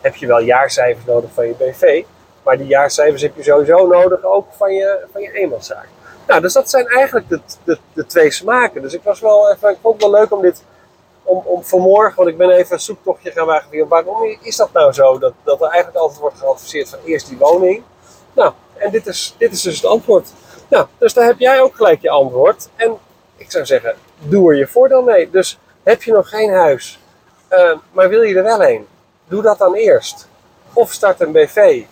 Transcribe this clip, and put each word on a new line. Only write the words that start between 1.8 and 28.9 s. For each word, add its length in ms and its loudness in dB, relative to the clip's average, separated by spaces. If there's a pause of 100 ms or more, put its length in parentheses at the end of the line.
maar 160 0
die 80 -10
jaarcijfers 560 0
heb 140 -6
je 60 -18
sowieso 440 4
nodig 380 2
ook 220 -2 (100)
van 180 -2
je, 380 -4
van 100 -12
je 100 -16
eenmanszaak. 560 -8 (380)
Nou, 140 2
dus 120 -4
dat 180 0
zijn 160 0
eigenlijk 420 -2
de, 120 -6 (240)
de, 140 -4 (140)
de 140 -10
twee 240 2
smaken. 520 -4
Dus 120 -14
ik 80 -12
was 180 -6
wel 300 2
even, 200 0
ik 120 -6
vond 200 0
het 80 2
wel 100 4
leuk 120 0
om 80 -4
dit, 220 -2 (600)
om, 220 -2
om 200 -4
vanmorgen, 520 2
want 120 2
ik 80 -6
ben 140 2
even 220 2
een 80 -8
zoektochtje 500 -10
gaan 160 -6
wagen. 420 -4
Waarom 520 -2
is 160 -12
dat 160 -2
nou 200 4
zo, 260 2
dat, 140 -2 (100)
dat 180 -2
er 80 -2
eigenlijk 280 -2
altijd 240 -4
wordt 180 -8
geadviseerd 500 -6
van 160 -18
eerst 240 -6
die 100 -18
woning? 440 2 (500)
Nou, 200 0 (240)
en 140 -6
dit 160 -6
is, 320 -12
dit 140 0
is 100 -10
dus 140 -6
het 80 -14
antwoord. 440 0 (400)
Nou, 180 0 (120)
dus 160 0
daar 120 4
heb 120 0
jij 220 2
ook 160 0
gelijk 260 2
je 80 -2
antwoord. 680 0
En 220 -4 (380)
ik 140 -20
zou 160 -6
zeggen, 280 -2 (240)
doe 320 2
er 60 4
je 100 -2
voordeel 360 2
mee. 280 2
Dus 280 -2 (240)
heb 200 0
je 100 -4
nog 160 2
geen 240 -4
huis, 480 -2 (480)
eh, 240 4 (200)
maar 160 2
wil 140 2
je 140 0
er 60 0
wel 220 2
een? 220 0 (420)